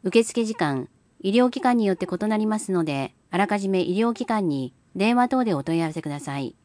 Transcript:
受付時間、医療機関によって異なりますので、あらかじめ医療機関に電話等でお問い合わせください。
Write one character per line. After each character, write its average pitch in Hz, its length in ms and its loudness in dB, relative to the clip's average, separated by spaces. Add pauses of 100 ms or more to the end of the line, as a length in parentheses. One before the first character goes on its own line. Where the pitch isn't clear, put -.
受 226 180 4
付 226 240 -2
時 220 80 -4
間、 135 340 -2 (340)
医 196 100 -2
療 247 180 6
機 254 100 -4
関 247 180 2
に 214 100 2
よ 190 60 2
っ - 20 2
て 180 100 -4
異 180 220 -4
な 214 100 0
り 214 80 0
ま 214 140 0
す 202 120 -6
の 175 120 2
で、 139 320 -4 (160)
あ 175 80 -2
ら 202 80 2
か 208 100 0
じ 196 100 -4
め 185 140 2
医 180 160 0
療 233 160 2
機 240 140 -6
関 208 200 0
に 135 260 -2 (220)
電 214 200 2
話 247 140 4
等 254 140 2
で 208 120 0
お 139 80 -2
問 165 160 0
い - 20 2
合 165 60 0
わ 156 40 -4
せ 160 120 -8
く 147 60 -6
だ 143 100 -6
さ 139 180 -8
い。 131 160 -6 (120)